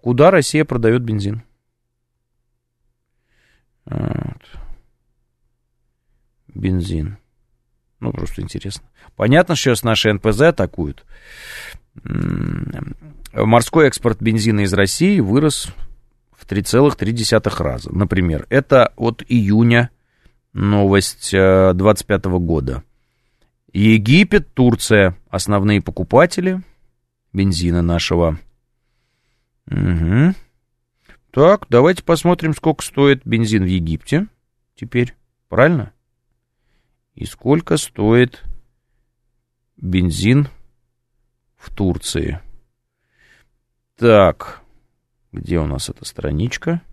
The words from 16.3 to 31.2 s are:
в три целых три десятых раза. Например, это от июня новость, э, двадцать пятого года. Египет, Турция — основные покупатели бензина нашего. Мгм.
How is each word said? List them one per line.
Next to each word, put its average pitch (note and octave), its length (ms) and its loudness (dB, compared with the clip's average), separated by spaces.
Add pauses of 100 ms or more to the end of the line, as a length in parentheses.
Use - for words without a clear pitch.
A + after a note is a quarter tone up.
в - 160 -20
три G2+ 160 -4
целых C3+ 320 2
три A2 180 -4
десятых A2+ 460 -2
раза. C2+ 360 -8
Например, F2 540 -2
это B2+ 460 2
от A#2 340 -4
июня A#2 600 2 (640)
новость, G2 840 0
э, F#2+ 400 4
двадцать F#2+ 320 0
пятого F#2 320 -2
года. C#2+ 440 -4 (880)
Египет, A2+ 840 2
Турция — A2 600 2 (140)
основные G2+ 540 0
покупатели F3+ 760 0 (720)
бензина F2 520 0
нашего. E2+ 560 0 (1300)
Мгм. F#2+ 680 0 (960)